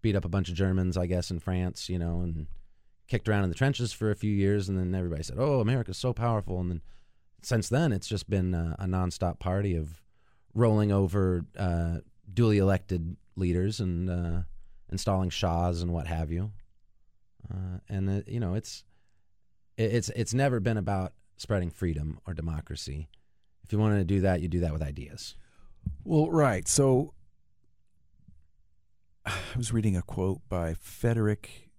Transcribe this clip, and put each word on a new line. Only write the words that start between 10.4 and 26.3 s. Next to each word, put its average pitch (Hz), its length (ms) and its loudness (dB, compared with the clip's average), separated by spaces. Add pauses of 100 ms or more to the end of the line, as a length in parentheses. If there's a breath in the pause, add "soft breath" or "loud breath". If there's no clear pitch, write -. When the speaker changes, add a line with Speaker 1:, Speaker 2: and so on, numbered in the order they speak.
Speaker 1:
rolling 107 380 6
over, 95 540 2 (120)
uh, 85 400 0 (360)
duly 110 240 4
elected 92 580 2 (200)
leaders 92 440 0
and, 90 300 -2
uh, 87 300 0 (500)
installing 95 400 0
shahs 87 520 0
and 87 100 -2
what 82 160 -2
have 80 240 -2
you. 92 200 -4 (1000)
Uh, 92 280 -8 (100)
and, 98 200 -2
uh, 98 160 0
you 117 140 -6
know, 92 140 -2
it's, - 300 -6 (960)
it, 113 160 2
it's, 113 220 0
it's 113 180 -2
never 127 260 2
been 110 180 0
about 95 360 -2 (240)
spreading 90 320 -2
freedom 78 560 -2
or 87 80 -8
democracy. 76 760 -6 (560)
If - 80 -4
you 104 60 2
wanted 107 180 4
to 95 80 2
do 95 160 2
that, 90 200 4
you 87 60 -2
do 85 140 0
that 85 100 2
with 76 100 -4
ideas. 71 540 -10 (680 soft breath)
Speaker 2:
Well, 160 260 4